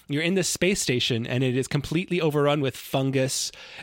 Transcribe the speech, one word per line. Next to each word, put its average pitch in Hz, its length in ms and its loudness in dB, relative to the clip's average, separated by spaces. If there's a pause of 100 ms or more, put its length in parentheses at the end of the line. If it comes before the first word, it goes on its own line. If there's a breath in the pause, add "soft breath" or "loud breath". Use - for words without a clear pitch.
you're 143 140 -2
in 170 120 2
this 180 140 2
space 190 320 2
station, 123 460 0
and 123 160 0
it 127 140 2
is 131 100 0
completely 175 540 0
overrun 147 400 2
with 135 160 -2
fungus 135 760 0 (320 loud breath)